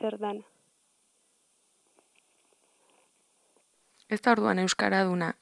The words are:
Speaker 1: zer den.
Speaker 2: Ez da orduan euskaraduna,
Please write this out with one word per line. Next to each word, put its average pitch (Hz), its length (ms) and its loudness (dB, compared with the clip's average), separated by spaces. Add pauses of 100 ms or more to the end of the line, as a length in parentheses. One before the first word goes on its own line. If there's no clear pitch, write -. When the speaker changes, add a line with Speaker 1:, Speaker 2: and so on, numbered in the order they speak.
Speaker 1:
zer 214 200 -6
den. 208 220 -8 (3750)
Speaker 2:
Ez 214 100 -2
da 233 160 4
orduan 208 240 0
euskaraduna, 185 720 0 (120)